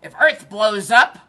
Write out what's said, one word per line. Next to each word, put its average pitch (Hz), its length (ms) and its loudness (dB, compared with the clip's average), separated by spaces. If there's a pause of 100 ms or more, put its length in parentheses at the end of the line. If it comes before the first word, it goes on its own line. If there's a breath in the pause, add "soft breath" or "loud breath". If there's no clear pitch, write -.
If 156 180 -20
Earth 294 280 -2
blows 208 420 -4
up 240 280 2 (100)